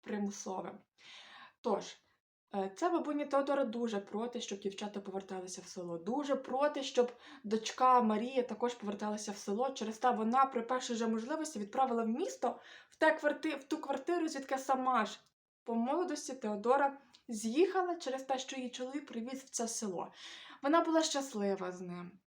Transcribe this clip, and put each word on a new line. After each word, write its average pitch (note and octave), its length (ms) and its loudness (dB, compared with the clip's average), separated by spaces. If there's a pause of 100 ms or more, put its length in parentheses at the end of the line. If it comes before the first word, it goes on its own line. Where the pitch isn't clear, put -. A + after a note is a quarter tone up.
примусовим. G3+ 760 -4 (800)
Тож, F#3+ 240 2 (720)
е, G3 220 0
ця F4 140 2
бабуня D4 340 0
Теодора C#4 400 4
дуже A3+ 360 -2
проти, A3+ 400 -4
щоб G3+ 180 -6
дівчата G3+ 420 -6
поверталися F#3 640 -8
в - 40 -18
село. F3 300 -6
Дуже C4 380 0
проти, C#4 460 0
щоб B3 300 2 (320)
дочка A#3+ 560 6
Марія A#3 420 2
також A#3+ 320 -2
поверталася G#3 580 -4
в G3+ 40 -8
село. A#3 340 -2
Через A3 280 -6
те B3+ 120 4
вона A3+ 360 4
при B3 160 -2
першій B3+ 320 -2
же A3+ 120 0
можливості A#3 520 -2
відправила A#3 440 2
в A3 60 0
місто, B3+ 520 -2 (300)
в - 60 -20
те D#4 160 8
кварти-, D4 440 0
в - 80 -10
ту D4+ 140 -2
квартиру, D#4 500 0
звідки C4+ 300 -4
сама B3+ 460 2
ж - 160 -8 (440)
по A#3 100 -4
молодості C#4+ 600 0
Теодора B3 640 2 (300)
з'їхала E4+ 680 2
через C4+ 280 -4
те, C4 160 0
що C4+ 180 -6
її B3 140 -4
чоловік C4+ 360 -6
привіз B3 360 -6
в - 80 -20
це A3+ 180 -4
село. - 440 -4 (500)
Вона D#4 180 6
була D#4+ 220 4
щаслива G3+ 680 0
з F3+ 80 -10
ним F3 300 -8 (180)